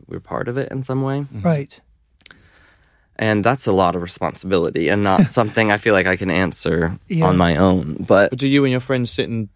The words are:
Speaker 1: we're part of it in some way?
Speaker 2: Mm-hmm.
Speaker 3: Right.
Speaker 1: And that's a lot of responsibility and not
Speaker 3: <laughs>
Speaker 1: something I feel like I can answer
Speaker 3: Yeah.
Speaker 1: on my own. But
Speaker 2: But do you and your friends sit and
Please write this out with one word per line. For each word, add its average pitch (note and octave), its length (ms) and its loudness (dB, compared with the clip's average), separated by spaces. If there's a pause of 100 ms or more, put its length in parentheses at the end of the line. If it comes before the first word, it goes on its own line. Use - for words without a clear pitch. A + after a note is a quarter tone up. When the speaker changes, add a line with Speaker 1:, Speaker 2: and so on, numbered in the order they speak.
Speaker 1:
we're - 120 -12
part - 280 -8
of A#2+ 100 -6
it C#3 140 -6
in C3+ 120 -8
some C3 180 -4
way? C3+ 200 -4
Speaker 2:
Mm-hmm. A#2+ 200 -12
Speaker 3:
Right. D3+ 380 -2 (1400)
Speaker 1:
And G#2+ 280 0
that's B2 240 0
a G#2 60 2
lot F2+ 220 4
of F2 60 -4
responsibility F2 880 -2
and G2+ 140 2
not F#2+ 180 4
Speaker 3:
<laughs> - 100 2
Speaker 1:
something A2 400 0
I G#2 60 2
feel G#2+ 160 2
like F#2 140 2
I F#2 80 2
can F#2+ 160 -4
answer E2+ 640 -2 (100)
Speaker 3:
Yeah. E3 180 0
Speaker 1:
on F#2 120 4
my E2+ 200 4
own. F2+ 380 2 (120)
But G2 240 4
Speaker 2:
But B2+ 80 -6
do C#3 80 0
you C#3 160 2
and C3 80 2
your B2+ 80 0
friends B2 320 -2
sit A#2+ 180 -4
and A2+ 260 -6